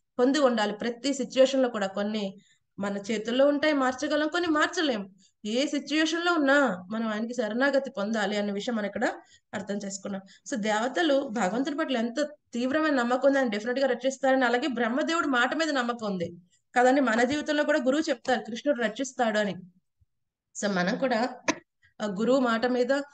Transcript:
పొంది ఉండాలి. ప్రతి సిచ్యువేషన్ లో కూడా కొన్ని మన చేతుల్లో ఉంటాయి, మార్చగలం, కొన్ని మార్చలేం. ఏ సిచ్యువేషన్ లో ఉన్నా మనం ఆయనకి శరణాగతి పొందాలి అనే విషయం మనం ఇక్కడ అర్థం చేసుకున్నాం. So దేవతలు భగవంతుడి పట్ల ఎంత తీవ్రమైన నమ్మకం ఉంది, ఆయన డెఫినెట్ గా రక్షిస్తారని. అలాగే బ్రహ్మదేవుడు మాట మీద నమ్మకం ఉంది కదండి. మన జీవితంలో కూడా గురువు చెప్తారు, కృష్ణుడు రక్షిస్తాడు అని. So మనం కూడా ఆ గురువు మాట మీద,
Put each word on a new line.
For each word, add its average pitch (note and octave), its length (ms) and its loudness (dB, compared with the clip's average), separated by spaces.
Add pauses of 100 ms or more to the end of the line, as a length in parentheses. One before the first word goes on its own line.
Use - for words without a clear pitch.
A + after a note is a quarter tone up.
(200)
పొంది C4+ 200 4
ఉండాలి. A3+ 340 2
ప్రతి A#3+ 400 -4
సిచ్యువేషన్ C4 500 2
లో A#3+ 60 2
కూడా G#3 180 -2
కొన్ని G3+ 500 -4 (420)
మన G3+ 180 -4
చేతుల్లో A3+ 500 0
ఉంటాయి, D4 260 2
మార్చగలం, C#4+ 540 0
కొన్ని F4 220 -2
మార్చలేం. D#4 600 0 (360)
ఏ A#3 200 0
సిచ్యువేషన్ D#4 600 -2
లో F4 80 2
ఉన్నా C4+ 560 2
మనం A3+ 180 -4
ఆయనకి A3 260 -4
శరణాగతి C4 560 0
పొందాలి G#3 480 -2
అనే G#3 140 -2
విషయం G#3 240 -4
మనం G#3 100 -2
ఇక్కడ G#3+ 280 -2 (400)
అర్థం G3+ 240 -6
చేసుకున్నాం. G3 440 -8 (320)
So B3 60 -2
దేవతలు C4+ 720 0
భగవంతుడి A#3 460 -2
పట్ల C4+ 200 -2
ఎంత A#3 240 -2 (320)
తీవ్రమైన D4 400 0
నమ్మకం B3+ 340 2
ఉంది, C#4 120 4
ఆయన B3+ 100 2
డెఫినెట్ A3+ 300 -2
గా C4+ 80 2
రక్షిస్తారని. C4 580 2
అలాగే B3 220 2
బ్రహ్మదేవుడు C4+ 600 0
మాట B3+ 260 2
మీద D#4 160 0
నమ్మకం A#3+ 380 -2
ఉంది F3 260 -4 (420)
కదండి. B3+ 260 6
మన A#3 220 2
జీవితంలో D4 400 0
కూడా D4 160 2
గురువు C#4+ 300 2
చెప్తారు, B3+ 300 0
కృష్ణుడు A#3 420 -2
రక్షిస్తాడు A3 580 -2
అని. G3 160 0 (1080)
So G3+ 80 0
మనం F#3 260 0
కూడా B3 380 0 (680)
ఆ G#3+ 40 -4
గురువు A3+ 340 2
మాట A#3 260 2
మీద, B3 280 2 (200)